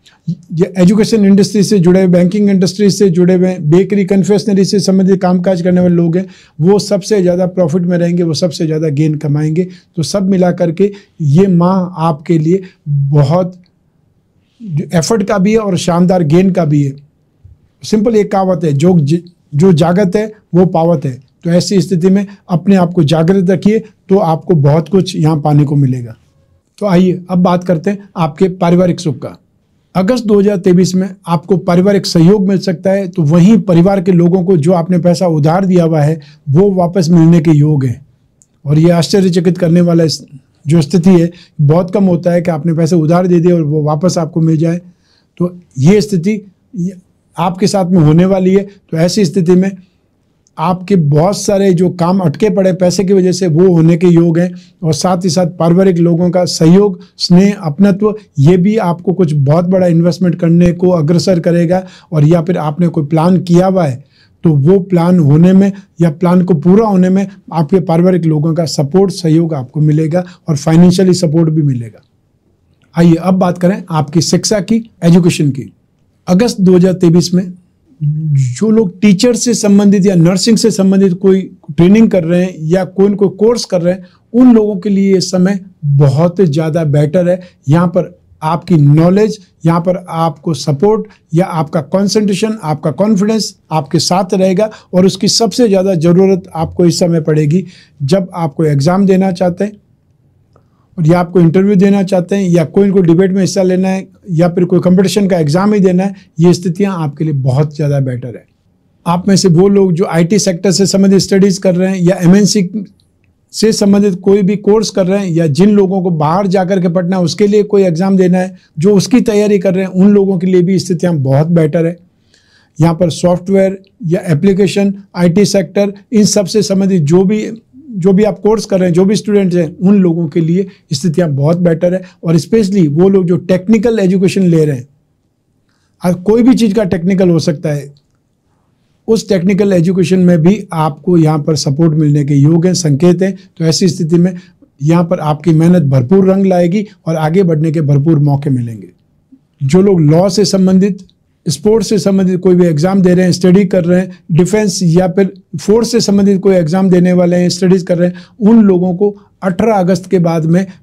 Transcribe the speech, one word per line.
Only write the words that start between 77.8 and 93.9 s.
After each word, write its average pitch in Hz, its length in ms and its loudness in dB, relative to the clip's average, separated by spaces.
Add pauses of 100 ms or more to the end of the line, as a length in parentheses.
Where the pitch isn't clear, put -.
जो 214 120 -2
लोग 220 320 -2
teacher 214 340 2
से 240 180 -2
संबंधित 202 520 2
या 196 100 2
nursing 185 420 2
से 220 140 0
संबंधित 190 420 0
कोई 190 380 0 (260)
training 202 320 4
कर 185 140 0
रहे 175 200 0
हैं 180 160 -6
या 175 260 -2
कोई 190 220 0
न 208 60 0
कोई 190 160 0
course 226 360 -2
कर 180 160 -4
रहे 175 120 -2
हैं, 190 100 -10 (300)
उन 240 220 6
लोगों 214 200 0
के 185 140 -6
लिए 196 240 0
ये 180 80 2
समय 185 380 -2 (260)
बहुत 143 560 2
ज़्यादा 160 420 0
better 151 460 0
है। 180 120 -2 (280)
यहाँ 170 180 2
पर 175 320 -4 (240)
आपकी 170 320 -2
knowledge, 170 640 2 (260)
यहाँ 165 140 0
पर 180 300 -4
आपको 165 440 -4
support 202 540 -2 (260)
या 175 120 0
आपका 170 360 -4
concentration, 208 800 -2
आपका 151 280 -4
confidence 208 640 -2 (160)
आपके 156 280 -2